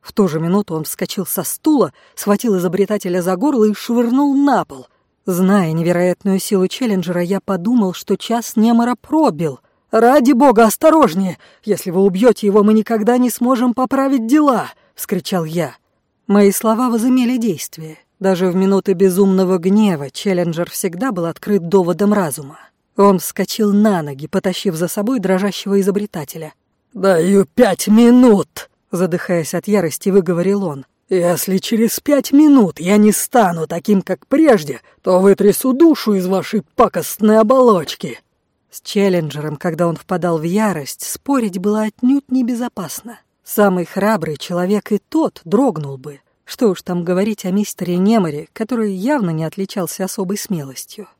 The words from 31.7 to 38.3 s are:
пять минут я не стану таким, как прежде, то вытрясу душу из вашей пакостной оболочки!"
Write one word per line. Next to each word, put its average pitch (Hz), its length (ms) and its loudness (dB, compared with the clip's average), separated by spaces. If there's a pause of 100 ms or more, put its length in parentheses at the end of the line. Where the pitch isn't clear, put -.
пять - 340 0
минут 277 460 6
я 180 180 2
не 214 140 6
стану 175 560 0
таким, 180 360 0
как - 240 -8
прежде, 214 540 2 (220)
то 185 180 2
вытрясу 196 520 2
душу 269 420 4
из 185 140 -2
вашей 190 340 -4 (140)
пакостной 214 600 2
оболочки!" 214 840 2 (500)